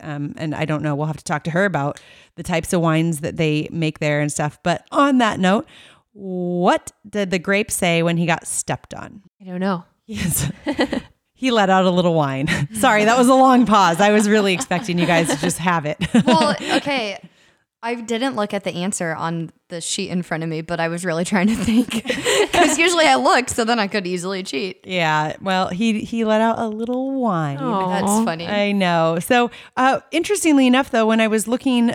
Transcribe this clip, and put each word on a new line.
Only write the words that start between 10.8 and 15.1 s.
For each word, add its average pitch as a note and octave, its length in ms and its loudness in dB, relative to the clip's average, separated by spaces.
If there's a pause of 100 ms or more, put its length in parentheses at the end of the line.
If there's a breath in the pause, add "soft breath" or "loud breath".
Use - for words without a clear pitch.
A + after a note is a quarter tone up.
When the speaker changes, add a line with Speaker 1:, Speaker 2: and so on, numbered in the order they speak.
Speaker 1:
He C4 160 -2
let G#3 200 4
out F#3+ 160 4
a F#3 40 4
little F3 240 2
whine. C#3 320 0
<laughs> C#3+ 280 -2
Sorry, G#3+ 300 2
that A3+ 140 4
was B3+ 80 6
a C4+ 80 6
long C4 320 6
pause. F3+ 340 4
I G#3 120 6
was G#3+ 160 4
really G3+ 260 2
expecting F3 420 -4
you E3+ 100 2
guys E3 220 2